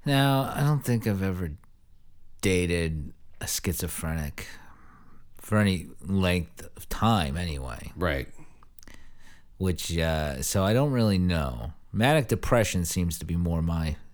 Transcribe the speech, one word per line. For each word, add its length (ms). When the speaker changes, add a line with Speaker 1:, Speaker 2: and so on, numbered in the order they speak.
Speaker 1:
Now, 500
I 60
don't 240
think 220
I've 160
ever 300
dated 720
a 60
schizophrenic 1000
for 200
any 300
length 760
of 120
time 480
anyway. 600
Speaker 2:
Right. 320
Speaker 1:
Which, 380
uh, 460
so 220
I 80
don't 200
really 260
know. 540
Manic 360
depression 560
seems 360
to 40
be 120
more 260
my 340